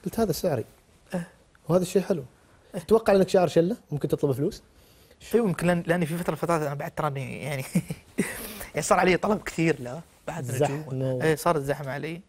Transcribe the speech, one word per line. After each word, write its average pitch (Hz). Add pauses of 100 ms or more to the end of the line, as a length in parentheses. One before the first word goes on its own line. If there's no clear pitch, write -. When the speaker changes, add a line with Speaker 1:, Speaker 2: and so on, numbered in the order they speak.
Speaker 1:
قلت: 190
"هذا 214
سعري". 147 (480)
Speaker 2:
أه. 175 (460)
Speaker 1:
وهذا 180
الشيء 185
حلو. 180 (520)
Speaker 2:
أه. -
Speaker 1:
تتوقع 214
إنك 190
شاعر 180
شلة؟ 170 (140)
ممكن 147
تطلب 147
فلوس؟ 139 (720)
Speaker 2:
إي، 226
يمكن 175
لأن، 175
لأني 170
في 165
فترة 170
فترات 160
أنا 147
بعد 143
تراني 135
يعني 135 (520)
<laughs> -
يعني 147
صار 185
علي 180
طلب 196
كثير، 160
لا، 123 (280)
بعد 156
Speaker 1:
زحمة. 135
Speaker 2:
نجوم. 131
إي، 156
صارت 160
زحمة 139
علي. 156